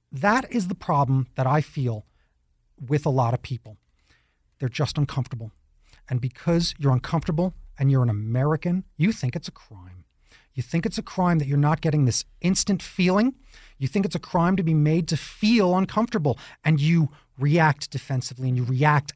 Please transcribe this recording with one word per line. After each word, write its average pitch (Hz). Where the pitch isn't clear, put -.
that 202
is 214
the 196
problem 135
that 131
I 143
feel 120
with 143
a 151
lot 123
of -
people. 110
They're 135
just -
uncomfortable. 123
And 123
because 170
you're 143
uncomfortable 160
and 135
you're 135
an 120
American, 135
you 190
think 123
it's -
a -
crime. 90
You 123
think 165
it's 196
a -
crime 175
that 139
you're 143
not 147
getting 151
this 120
instant 185
feeling. 196
You 135
think 196
it's 160
a 175
crime 175
to 190
be 160
made 156
to 160
feel 208
uncomfortable, 185
and 151
you 160
react 147
defensively, 127
and 123
you 123
react 139